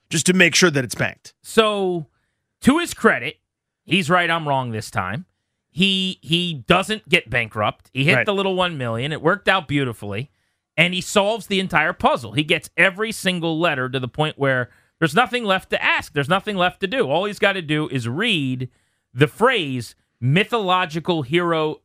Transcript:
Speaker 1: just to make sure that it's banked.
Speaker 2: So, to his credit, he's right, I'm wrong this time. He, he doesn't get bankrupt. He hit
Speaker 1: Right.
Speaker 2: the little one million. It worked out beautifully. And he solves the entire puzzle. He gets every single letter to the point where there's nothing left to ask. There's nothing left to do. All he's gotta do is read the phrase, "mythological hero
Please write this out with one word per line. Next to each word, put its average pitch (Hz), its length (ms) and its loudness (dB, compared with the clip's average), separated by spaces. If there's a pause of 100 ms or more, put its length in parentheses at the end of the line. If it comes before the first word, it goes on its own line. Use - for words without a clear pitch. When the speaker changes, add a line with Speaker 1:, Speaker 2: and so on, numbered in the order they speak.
Speaker 1:
just 160 180 -2
to 185 60 4
make 175 220 4
sure 180 140 6
that 139 160 0
it's - 100 -10
banked. - 460 -6
Speaker 2:
So, 196 680 0 (540)
to 277 160 6
his 339 160 -4
credit, 143 460 -4 (440)
he's 156 260 0
right, 175 200 2
I'm 165 180 -2
wrong 131 240 -2
this 107 180 -8
time. 101 360 -6 (440)
He, 190 520 -2
he 170 320 -2
doesn't 180 560 -2
get 165 200 0
bankrupt. 113 640 -4
He 135 120 0
hit 165 100 4
Speaker 1:
Right. 220 100 2
Speaker 2:
the 202 80 0
little 190 220 0
one 175 220 -2
million. 123 340 -4
It 139 100 -6
worked 190 280 0
out 190 180 0
beautifully. 120 600 -4 (460)
And 180 200 2
he 185 60 -4
solves 208 440 0
the 196 140 0
entire 175 340 0
puzzle. 240 380 0
He 151 120 0
gets 160 320 0
every 190 360 0
single 170 480 -2
letter 139 300 0
to 131 100 -4
the 127 80 -4
point 151 320 -4
where 131 320 0 (260)
there's 147 160 0
nothing 233 300 2
left 190 260 0
to - 140 -2
ask. 311 300 -2
There's 143 140 0
nothing 190 300 0
left 175 220 0
to 196 80 -2
do. 214 200 0
All 165 180 0
he's 208 120 -6
gotta 196 240 0
do 151 280 -2
is 123 180 -6
read 135 640 -2 (420)
the 131 140 2
phrase, 170 680 0 (260)
"mythological 180 1000 0
hero 160 640 0